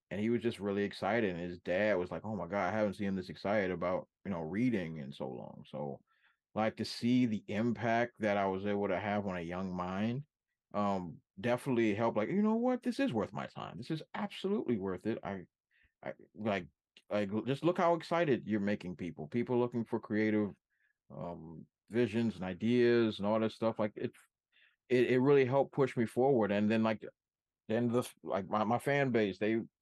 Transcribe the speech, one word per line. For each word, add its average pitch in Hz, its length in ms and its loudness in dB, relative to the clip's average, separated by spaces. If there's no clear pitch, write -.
and 92 80 -4
he 110 100 0
was 117 120 2
just 113 180 -2
really 101 240 0
excited, 101 500 0
and 85 60 -6
his 90 200 -6
dad 98 380 2
was 90 140 -2
like, 82 140 -6
"Oh 107 100 -6
my 85 120 -6
God, 95 200 0
I 92 100 -2
haven't 104 180 0
seen 101 120 -4
him 95 80 -2
this 92 140 -4
excited 98 420 0
about, 87 380 -2
you 98 60 -4
know, 85 100 -4
reading 90 560 -2
in 69 160 -10
so 65 160 -8
long." - 420 -12
So, 71 300 -8
like, 110 220 0
to 107 60 -6
see 123 420 2
the 107 220 -2
impact 113 720 0
that 101 160 2
I 101 120 2
was 95 180 -2
able 101 240 0
to 90 100 0
have 101 280 -2
on 90 100 -4
a 87 40 -6
young 90 320 -6
mind, 98 500 -4
um, 98 480 -2
definitely 117 560 2
helped, 110 220 0
like, 107 100 0
"You 190 140 0
know 214 140 2
what? 247 280 -2
This 247 160 -2
is 254 140 0
worth 101 180 -2
my 127 160 -6
time. - 300 -12
This - 140 -10
is 156 120 -6
absolutely 202 640 -2
worth 95 300 -4
it." 110 180 -2
I, 98 200 -6
I, 67 80 -6
like, 98 320 -2
like, 101 220 0
l-, 110 120 0
just 135 200 -2
look 175 140 2
how 170 160 4
excited 160 520 0
you're 104 140 0
making 101 380 -2
people. 78 300 -8
People 120 300 0
looking 120 280 0
for 117 120 -2
creative, 107 520 0
um, 82 500 -10
visions 113 460 0
and 87 80 -10
ideas 113 760 2
and 98 60 -2
all 110 140 2
that 110 140 0
stuff. - 260 -2
Like, 107 160 -2
it, 120 160 -6
it, 120 220 4
it 127 100 6
really 139 240 6
helped 135 260 2
push 135 240 0
me 120 100 2
forward. 120 460 4
And 104 180 4
then, 113 140 4
like, 110 220 0
then 117 180 2
the 120 120 2
f-, - 140 -2
like, 87 260 -4
my, 107 160 2
my 120 120 2
fan 139 340 0
base, 107 260 2
they 110 240 0